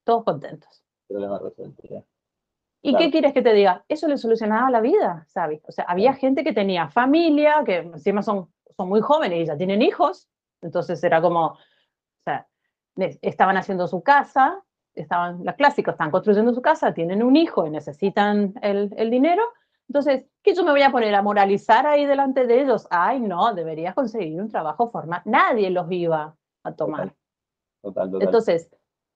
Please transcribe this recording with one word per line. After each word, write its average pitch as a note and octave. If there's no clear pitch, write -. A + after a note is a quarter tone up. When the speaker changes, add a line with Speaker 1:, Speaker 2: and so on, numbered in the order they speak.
Speaker 1:
todos A3+
contentos". D3
Speaker 2:
Problema G2+
resuelto, F#2+
ya. G2+
Speaker 1:
¿Y D4
Speaker 2:
Claro. D4+
Speaker 1:
qué D#4+
quieres D4+
que C4
te A3+
diga? G3
Eso D4+
le C#4+
solucionaba A3+
la A#3+
vida, A3+
¿sabes? D#3
O -
sea, -
había F#3+
Speaker 2:
Claro. C4+
Speaker 1:
gente C4+
que -
tenía G3
familia, D4+
que F#3+
encima E3+
son, G3+
son F#3
muy G#3
jóvenes A3
y E3
ya D#3
tienen F#3+
hijos, F4
entonces E3+
era E3
como, E3+
o -
sea, C#3+
ne-, E3
estaban F#3+
haciendo F#3
su F3
casa, C#4
estaban, F3
la F3+
clásica, C#4
están D#3
construyendo G#3
su A#3+
casa, D4
tienen F3
un B3+
hijo D#4+
y D3+
necesitan G3
el, G3+
el A3+
dinero, D#4
entonces, C4+
¿qué G4+
yo F4+
me D#4+
voy C#4
a C4+
poner A3+
a G3
moralizar G3+
ahí D4
delante C4+
de A#3
ellos? B3+
"Ay, F#3+
no, G3+
deberías D#3+
conseguir G#3+
un G#3+
trabajo G#3+
formal". E3+
Nadie A#3+
los F3
iba D#3+
a D#3+
tomar. D3+
Speaker 2:
Total. -
Total, F#2+
total. F#2+
Speaker 1:
Entonces, G3